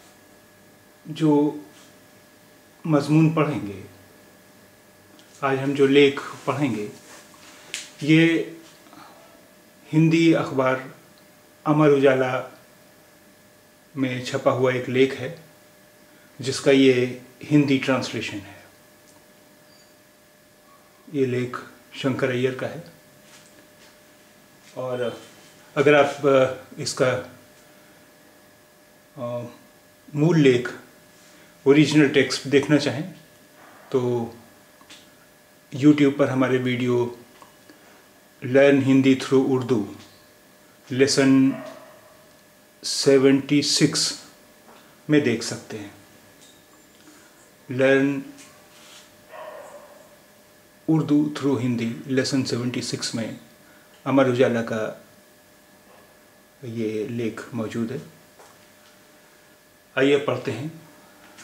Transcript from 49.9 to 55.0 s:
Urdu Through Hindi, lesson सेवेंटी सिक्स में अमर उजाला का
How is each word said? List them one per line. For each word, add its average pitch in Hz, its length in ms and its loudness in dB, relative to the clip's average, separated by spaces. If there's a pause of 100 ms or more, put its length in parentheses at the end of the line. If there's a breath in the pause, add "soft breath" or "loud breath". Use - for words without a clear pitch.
Urdu 147 440 0
Through 131 220 -2
Hindi, 120 580 -4
lesson 131 260 -2
सेवेंटी 123 360 -6
सिक्स - 340 -8
में 110 240 -10 (640 soft breath)
अमर 135 240 2
उजाला 120 320 0
का 110 380 -8 (1700)